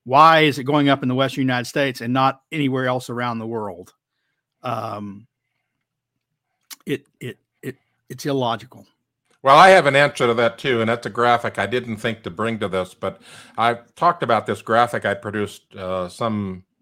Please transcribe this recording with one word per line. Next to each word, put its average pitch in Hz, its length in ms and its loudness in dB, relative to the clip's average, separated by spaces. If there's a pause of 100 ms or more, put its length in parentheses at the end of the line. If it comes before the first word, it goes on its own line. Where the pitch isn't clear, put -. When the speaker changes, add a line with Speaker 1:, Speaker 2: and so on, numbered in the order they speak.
Speaker 1:
why 156 380 6
is 143 180 2
it 127 60 -8
going 143 240 2
up 139 120 2
in 131 60 -4
the 127 80 -2
Western 135 280 -2
United 123 220 -2
States 139 360 -4
and 120 120 -6
not 131 280 0 (100)
anywhere 131 360 -2
else 127 220 -4
around 120 300 -6
the 113 80 -10
world? 101 460 -10 (680)
Um, 107 640 -10 (1600)
it, 147 200 -8 (160)
it, 123 160 -12 (240)
it, - 160 -14 (320)
it's - 160 -14
illogical. 123 600 -6 (560)
Speaker 2:
Well, 139 160 6
I 185 120 10
have 175 180 6
an 135 100 4
answer 143 280 2
to 117 100 2
that 117 220 0
too, 123 220 -2
and 113 100 0
that's 113 160 -4
a 120 40 -8
graphic 117 500 0
I 101 60 -2
didn't 117 320 -4
think 113 260 -6
to 101 60 -12
bring 110 300 -6
to 101 100 -4
this, 92 240 -4
but - 280 -10 (360)
I've 117 380 -2
talked - 280 -2
about 117 220 0
this 110 160 -6
graphic 117 420 0
I 101 120 -2
produced, 104 600 -8
uh, 92 320 -6
some, 101 560 -8 (180)